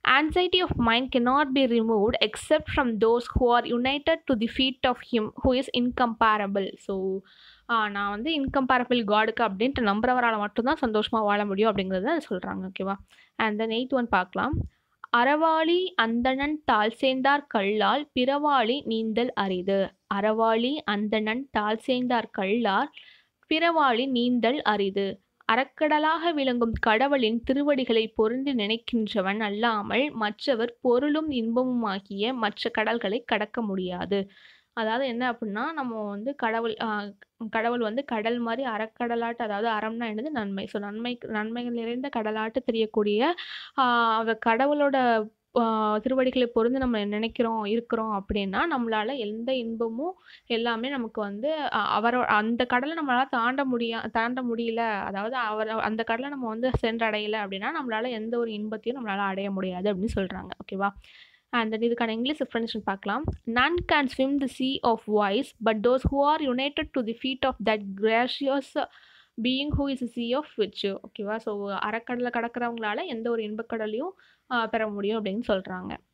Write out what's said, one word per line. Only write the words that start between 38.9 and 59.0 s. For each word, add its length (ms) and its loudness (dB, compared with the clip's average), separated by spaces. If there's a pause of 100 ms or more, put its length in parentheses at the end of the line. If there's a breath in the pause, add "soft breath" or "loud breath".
அதாவது 260 -2
அறம்னா 380 -2
என்னது? 240 -4
நன்மை. 360 -4
So 140 -6
நன்மை, 460 -6
நன்மைகள் 460 -4
நிறைந்த 440 -4
கடலாட்டு 480 -2
தெரியக்கூடிய, 680 2 (440 loud breath)
ஆ, 380 4
அவ 300 0
கடவுளோட 800 4 (300)
ஆ, 400 2
திருவடிகளை 560 2
பொருந்து 240 2
நம்ம 260 0
நினைக்கிறோம், 600 -2
இருக்கிறோம் 600 -2
அப்படின்னா, 340 -2 (180)
நம்மளால 380 -2
எந்த 380 -4
இன்பமும் 600 -4 (320 loud breath)
எல்லாமே 420 -2
நமக்கு 320 -4
வந்து, 420 -4
அ, 60 -2
அவரோ-, 560 2
அந்த 400 2
கடலை 320 -2
நம்மளால 320 0
தாண்ட 360 0
முடியா-, 460 -2
தாண்ட 320 -2
முடியல. 340 -2
அதாவது 600 -2
அவர-, 440 -2
அந்த 220 0
கடலை 280 -2
நம்ம 180 -6
வந்து 220 0 (160)
சென்றடையல 460 0
அப்படின்னா, 360 -4 (140)
நம்மளால 260 -2
எந்த 300 -4
ஒரு 140 -2
இன்பத்தையும் 540 -6